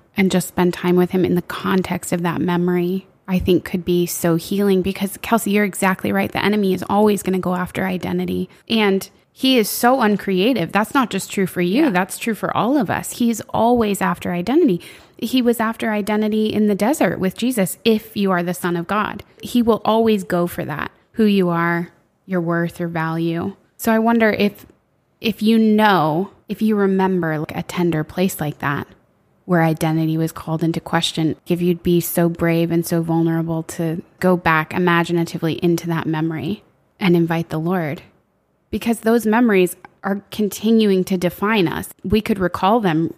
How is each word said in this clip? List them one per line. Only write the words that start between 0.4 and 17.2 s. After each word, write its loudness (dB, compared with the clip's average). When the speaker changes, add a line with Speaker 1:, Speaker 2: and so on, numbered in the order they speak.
Speaker 1:
spend 0
time 0
with 4
him 2
in 0
the 0
context -4
of -2
that -2
memory, 0
I 0
think 2
could -6
be 2
so 0
healing, 2
because -4
Kelsey, 0
you're 2
exactly -2
right. -2
The -2
enemy 0
is -4
always 2
gonna -2
go -2
after -6
identity, -4
and 2
he 2
is 2
so 2
uncreative. 0
That's -2
not 2
just -6
true 0
for -6
you. 2
Speaker 2:
Yeah. 2
Speaker 1:
That's -2
true -4
for -4
all 0
of 0
us. -4
He 2
is -4
always 2
after -2
identity. 2
He 0
was 2
after -4
identity 0
in 2
the 2
desert 0